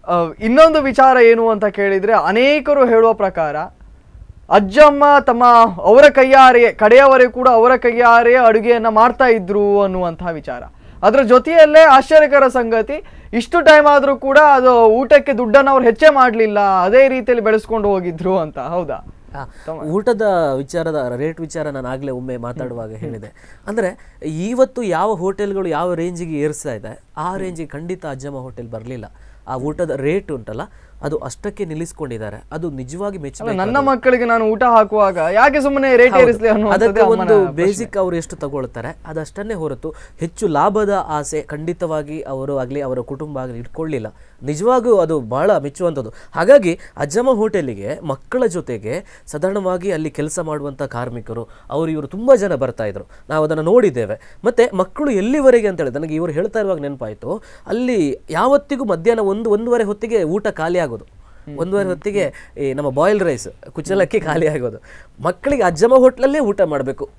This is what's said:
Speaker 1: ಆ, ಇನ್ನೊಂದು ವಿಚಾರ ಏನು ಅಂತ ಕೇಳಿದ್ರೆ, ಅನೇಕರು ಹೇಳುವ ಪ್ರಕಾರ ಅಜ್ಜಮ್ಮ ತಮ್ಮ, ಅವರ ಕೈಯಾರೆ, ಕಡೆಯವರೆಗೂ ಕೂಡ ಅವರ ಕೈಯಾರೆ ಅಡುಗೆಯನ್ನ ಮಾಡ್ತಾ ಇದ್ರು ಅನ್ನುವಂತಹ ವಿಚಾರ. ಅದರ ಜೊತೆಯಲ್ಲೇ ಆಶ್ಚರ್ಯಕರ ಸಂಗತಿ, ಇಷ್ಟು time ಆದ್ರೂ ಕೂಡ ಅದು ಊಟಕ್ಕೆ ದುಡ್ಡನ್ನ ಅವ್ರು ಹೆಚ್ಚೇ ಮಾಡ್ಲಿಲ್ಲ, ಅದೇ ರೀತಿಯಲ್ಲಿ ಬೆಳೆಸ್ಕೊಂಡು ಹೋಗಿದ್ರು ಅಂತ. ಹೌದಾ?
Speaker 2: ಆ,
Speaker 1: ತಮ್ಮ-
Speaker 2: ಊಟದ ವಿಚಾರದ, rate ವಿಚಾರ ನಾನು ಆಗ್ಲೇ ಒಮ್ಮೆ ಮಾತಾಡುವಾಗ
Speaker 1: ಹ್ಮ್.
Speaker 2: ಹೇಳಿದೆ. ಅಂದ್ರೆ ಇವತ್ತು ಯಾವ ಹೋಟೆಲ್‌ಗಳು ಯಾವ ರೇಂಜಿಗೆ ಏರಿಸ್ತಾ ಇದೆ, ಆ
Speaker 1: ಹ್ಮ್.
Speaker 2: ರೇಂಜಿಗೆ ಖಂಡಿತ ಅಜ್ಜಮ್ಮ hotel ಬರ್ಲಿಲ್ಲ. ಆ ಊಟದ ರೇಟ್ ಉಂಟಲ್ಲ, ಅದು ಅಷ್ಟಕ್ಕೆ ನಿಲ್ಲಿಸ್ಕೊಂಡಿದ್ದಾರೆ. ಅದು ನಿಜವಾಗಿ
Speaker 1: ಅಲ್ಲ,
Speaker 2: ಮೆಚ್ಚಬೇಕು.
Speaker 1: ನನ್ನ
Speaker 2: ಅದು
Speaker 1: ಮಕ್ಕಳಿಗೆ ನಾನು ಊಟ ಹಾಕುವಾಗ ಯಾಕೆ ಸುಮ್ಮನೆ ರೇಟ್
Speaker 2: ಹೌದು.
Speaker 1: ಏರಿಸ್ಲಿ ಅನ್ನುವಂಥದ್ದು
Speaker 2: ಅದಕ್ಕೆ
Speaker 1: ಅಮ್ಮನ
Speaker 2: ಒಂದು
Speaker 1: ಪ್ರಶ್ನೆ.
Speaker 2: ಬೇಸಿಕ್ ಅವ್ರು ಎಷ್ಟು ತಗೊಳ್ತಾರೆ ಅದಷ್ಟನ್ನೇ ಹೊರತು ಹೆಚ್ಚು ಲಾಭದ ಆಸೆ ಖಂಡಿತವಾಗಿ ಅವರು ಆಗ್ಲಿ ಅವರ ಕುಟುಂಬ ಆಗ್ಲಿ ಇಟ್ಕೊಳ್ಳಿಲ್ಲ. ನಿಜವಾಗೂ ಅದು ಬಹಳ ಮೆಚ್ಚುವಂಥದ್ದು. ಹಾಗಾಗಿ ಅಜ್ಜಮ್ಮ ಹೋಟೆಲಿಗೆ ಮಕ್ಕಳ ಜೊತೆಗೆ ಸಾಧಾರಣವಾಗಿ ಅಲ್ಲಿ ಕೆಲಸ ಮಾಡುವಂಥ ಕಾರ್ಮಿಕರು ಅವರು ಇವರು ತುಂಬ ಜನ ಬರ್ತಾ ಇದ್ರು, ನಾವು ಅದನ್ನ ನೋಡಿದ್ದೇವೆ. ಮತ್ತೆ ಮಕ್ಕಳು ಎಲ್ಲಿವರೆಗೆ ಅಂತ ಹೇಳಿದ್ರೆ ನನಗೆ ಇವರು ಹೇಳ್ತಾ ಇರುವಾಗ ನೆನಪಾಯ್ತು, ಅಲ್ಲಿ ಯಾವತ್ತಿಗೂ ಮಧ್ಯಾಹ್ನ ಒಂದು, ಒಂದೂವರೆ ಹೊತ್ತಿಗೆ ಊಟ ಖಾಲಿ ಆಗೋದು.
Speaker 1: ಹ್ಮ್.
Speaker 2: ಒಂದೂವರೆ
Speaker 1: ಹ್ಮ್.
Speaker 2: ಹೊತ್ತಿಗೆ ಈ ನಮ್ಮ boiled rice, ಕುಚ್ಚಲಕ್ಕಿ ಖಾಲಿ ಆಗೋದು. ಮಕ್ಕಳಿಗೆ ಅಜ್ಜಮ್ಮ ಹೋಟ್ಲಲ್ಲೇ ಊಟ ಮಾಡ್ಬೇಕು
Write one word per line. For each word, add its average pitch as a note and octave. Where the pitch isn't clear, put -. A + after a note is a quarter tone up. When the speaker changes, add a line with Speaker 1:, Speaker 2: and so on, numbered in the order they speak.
Speaker 1:
ಆ, F3
ಇನ್ನೊಂದು D4+
ವಿಚಾರ C4
ಏನು A#3
ಅಂತ G#3+
ಕೇಳಿದ್ರೆ, G3+
ಅನೇಕರು B3+
ಹೇಳುವ A3+
ಪ್ರಕಾರ E3+
ಅಜ್ಜಮ್ಮ C4
ತಮ್ಮ, A#3+
ಅವರ A#3
ಕೈಯಾರೆ, C4
ಕಡೆಯವರೆಗೂ B3
ಕೂಡ B3+
ಅವರ A#3+
ಕೈಯಾರೆ A#3+
ಅಡುಗೆಯನ್ನ A3+
ಮಾಡ್ತಾ A3+
ಇದ್ರು G3+
ಅನ್ನುವಂತಹ F3+
ವಿಚಾರ. C#3+
ಅದರ A3
ಜೊತೆಯಲ್ಲೇ D4+
ಆಶ್ಚರ್ಯಕರ C#4+
ಸಂಗತಿ, A#3
ಇಷ್ಟು A#3+
time D4+
ಆದ್ರೂ C#4+
ಕೂಡ C4+
ಅದು B3+
ಊಟಕ್ಕೆ C4+
ದುಡ್ಡನ್ನ B3
ಅವ್ರು C4
ಹೆಚ್ಚೇ A#3+
ಮಾಡ್ಲಿಲ್ಲ, A3+
ಅದೇ G3+
ರೀತಿಯಲ್ಲಿ B3
ಬೆಳೆಸ್ಕೊಂಡು A3
ಹೋಗಿದ್ರು F3+
ಅಂತ. D#3
ಹೌದಾ? D3+
Speaker 2:
ಆ, C#3
Speaker 1:
ತಮ್ಮ- D#3+
Speaker 2:
ಊಟದ G3+
ವಿಚಾರದ, D3
rate D#3
ವಿಚಾರ D#3
ನಾನು C3
ಆಗ್ಲೇ C3+
ಒಮ್ಮೆ B2+
ಮಾತಾಡುವಾಗ A#2+
Speaker 1:
ಹ್ಮ್. A2
Speaker 2:
ಹೇಳಿದೆ. -
ಅಂದ್ರೆ G#3
ಇವತ್ತು A#3
ಯಾವ G3
ಹೋಟೆಲ್‌ಗಳು G3
ಯಾವ E3
ರೇಂಜಿಗೆ E3+
ಏರಿಸ್ತಾ D3
ಇದೆ, G#2+
ಆ E3
Speaker 1:
ಹ್ಮ್. F#3+
Speaker 2:
ರೇಂಜಿಗೆ F3
ಖಂಡಿತ F3
ಅಜ್ಜಮ್ಮ C#3
hotel B2
ಬರ್ಲಿಲ್ಲ. A2+
ಆ B2+
ಊಟದ D3+
ರೇಟ್ D#3
ಉಂಟಲ್ಲ, A2+
ಅದು D3
ಅಷ್ಟಕ್ಕೆ -
ನಿಲ್ಲಿಸ್ಕೊಂಡಿದ್ದಾರೆ. C3
ಅದು D#3+
ನಿಜವಾಗಿ D#3
Speaker 1:
ಅಲ್ಲ, E3+
Speaker 2:
ಮೆಚ್ಚಬೇಕು. G3
Speaker 1:
ನನ್ನ G#3
Speaker 2:
ಅದು C#4
Speaker 1:
ಮಕ್ಕಳಿಗೆ B3+
ನಾನು A3+
ಊಟ G#3+
ಹಾಕುವಾಗ G#3+
ಯಾಕೆ A3
ಸುಮ್ಮನೆ C4+
ರೇಟ್ B3
Speaker 2:
ಹೌದು. C4
Speaker 1:
ಏರಿಸ್ಲಿ A3+
ಅನ್ನುವಂಥದ್ದು G#3
Speaker 2:
ಅದಕ್ಕೆ G#3+
Speaker 1:
ಅಮ್ಮನ A3+
Speaker 2:
ಒಂದು G#3+
Speaker 1:
ಪ್ರಶ್ನೆ. E3+
Speaker 2:
ಬೇಸಿಕ್ G3+
ಅವ್ರು F3+
ಎಷ್ಟು E3
ತಗೊಳ್ತಾರೆ C3+
ಅದಷ್ಟನ್ನೇ D#3+
ಹೊರತು D#3+
ಹೆಚ್ಚು E3+
ಲಾಭದ G3
ಆಸೆ D3+
ಖಂಡಿತವಾಗಿ D#3
ಅವರು C#3
ಆಗ್ಲಿ C3+
ಅವರ B2+
ಕುಟುಂಬ C#3+
ಆಗ್ಲಿ B2+
ಇಟ್ಕೊಳ್ಳಿಲ್ಲ. C3+
ನಿಜವಾಗೂ G#3+
ಅದು D#3+
ಬಹಳ C#3
ಮೆಚ್ಚುವಂಥದ್ದು. C#3
ಹಾಗಾಗಿ F#3+
ಅಜ್ಜಮ್ಮ G3+
ಹೋಟೆಲಿಗೆ E3
ಮಕ್ಕಳ F#3+
ಜೊತೆಗೆ C#3
ಸಾಧಾರಣವಾಗಿ F#3
ಅಲ್ಲಿ D#3
ಕೆಲಸ D3+
ಮಾಡುವಂಥ D3
ಕಾರ್ಮಿಕರು A#2+
ಅವರು D#3+
ಇವರು D3+
ತುಂಬ A#3+
ಜನ F#3+
ಬರ್ತಾ B2
ಇದ್ರು, G2
ನಾವು D#3
ಅದನ್ನ D#3
ನೋಡಿದ್ದೇವೆ. D3+
ಮತ್ತೆ A#3+
ಮಕ್ಕಳು F#3+
ಎಲ್ಲಿವರೆಗೆ A#3+
ಅಂತ F3+
ಹೇಳಿದ್ರೆ C3+
ನನಗೆ D#3
ಇವರು E3
ಹೇಳ್ತಾ G3
ಇರುವಾಗ G3
ನೆನಪಾಯ್ತು, C#3+
ಅಲ್ಲಿ A3
ಯಾವತ್ತಿಗೂ C4+
ಮಧ್ಯಾಹ್ನ G3+
ಒಂದು, G#3
ಒಂದೂವರೆ A#3
ಹೊತ್ತಿಗೆ G#3
ಊಟ F3+
ಖಾಲಿ F3
ಆಗೋದು. D#3
Speaker 1:
ಹ್ಮ್. -
Speaker 2:
ಒಂದೂವರೆ F#3+
Speaker 1:
ಹ್ಮ್. F#3
Speaker 2:
ಹೊತ್ತಿಗೆ F3+
ಈ C3+
ನಮ್ಮ C#3+
boiled F#3
rice, C#3+
ಕುಚ್ಚಲಕ್ಕಿ G3
ಖಾಲಿ E3
ಆಗೋದು. B2
ಮಕ್ಕಳಿಗೆ A#3
ಅಜ್ಜಮ್ಮ F#3
ಹೋಟ್ಲಲ್ಲೇ B3+
ಊಟ G#3
ಮಾಡ್ಬೇಕು C#3+